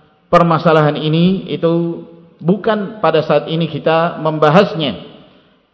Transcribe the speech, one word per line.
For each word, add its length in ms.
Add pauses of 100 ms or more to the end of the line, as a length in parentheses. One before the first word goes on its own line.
(300)
permasalahan 640
ini 560
itu 540 (320)
bukan 640
pada 240
saat 240
ini 180
kita 540
membahasnya. 960 (560)